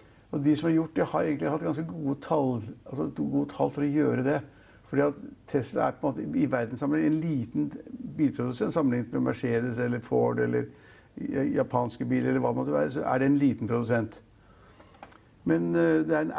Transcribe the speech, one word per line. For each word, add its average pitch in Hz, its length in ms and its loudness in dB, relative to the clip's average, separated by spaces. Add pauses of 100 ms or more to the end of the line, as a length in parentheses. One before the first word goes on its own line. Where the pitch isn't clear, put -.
(320)
Og 151 100 -2
de 147 140 4
som 165 140 0
har 160 60 4
gjort 160 180 0
det, 175 100 2
har 156 180 0
egentlig 156 280 -2
hatt 156 180 -2
ganske 160 180 -4
gode 151 340 -4
tall, 131 420 0 (280)
altså 139 240 -4
gode 143 380 0
tall 139 180 0
for 143 120 -4
å 143 120 0
gjøre 135 300 2
det. 147 160 2 (480)
Fordi 135 140 2
at 147 120 2 (320)
Tesla - 420 0
er 127 40 -2
på - 160 -4
en 135 60 -2
måte 135 100 -6 (160)
i 151 60 4
verdenssammenheng 131 600 0
en 156 140 2
liten 147 520 -2 (440)
bilprodusent, 127 560 0
sammenlignet 123 400 2
med 135 160 0
Mercedes 120 500 0
eller 120 220 -2
Ford 120 400 0
eller 60 240 2 (560)
japanske 127 880 -2
biler 127 220 0
eller 131 100 2
hva 123 140 2
det 127 100 -2
måtte 143 80 -2
være, 147 240 2
så - 80 -4
er 127 140 0
det 135 80 2
en 143 120 4
liten 120 300 2
produsent. 117 540 0 (1300)
Men, 170 200 2 (100)
eh, 160 260 4
det 160 100 0
er 156 120 2
en - 120 -6